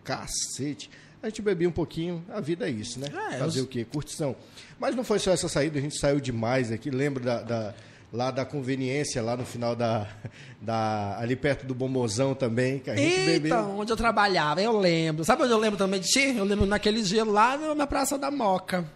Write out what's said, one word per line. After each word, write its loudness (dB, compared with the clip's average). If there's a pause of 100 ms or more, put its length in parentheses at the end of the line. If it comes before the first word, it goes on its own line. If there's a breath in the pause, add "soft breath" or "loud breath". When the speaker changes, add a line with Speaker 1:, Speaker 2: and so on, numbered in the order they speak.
Speaker 1:
Cacete. -6 (320 loud breath)
A -6
gente -8
bebia 2
um -2
pouquinho, -4 (100)
a -6
vida -4
é -2
isso, -6
né? -6 (240)
Speaker 2:
É, -6
Speaker 1:
Fazer -2
Speaker 2:
os -2
Speaker 1:
o -14
quê? -6
Curtição. -6 (440 loud breath)
Mas 0
não -2
foi 0
só 2
essa 2
saída, 0
a 0
gente -4
saiu 2
demais 0
aqui. -4
Lembro -2
da, 0
da, -4 (380 loud breath)
lá -2
da -2
conveniência, -2
lá -2
no -4
final -2
da, 0 (520 loud breath)
da, -2
ali 0
perto -2
do -4
Bombonzão 0
também, 0
que -10
a -2
gente 4
Speaker 2:
Eita, 2
Speaker 1:
bebeu. 2 (200)
Speaker 2:
onde -2
eu 4
trabalhava, 4
eu 4
lembro. 2
Sabe 4
onde 4
eu 6
lembro 2
também 2
de -6
ti? 4
Eu 0
lembro 4
naquele 2
dia 2
lá 4
no, -2
na 2
Praça 0
da -2
Moca. 0 (120)